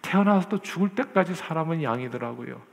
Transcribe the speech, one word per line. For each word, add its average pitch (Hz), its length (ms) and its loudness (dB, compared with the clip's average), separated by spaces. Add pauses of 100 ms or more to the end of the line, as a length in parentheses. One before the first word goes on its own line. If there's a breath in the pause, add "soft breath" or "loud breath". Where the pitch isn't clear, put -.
태어나서 196 480 4
또 208 80 0
죽을 190 320 -2
때까지 190 440 0
사람은 160 480 -2
양이더라고요. 120 800 -4 (120)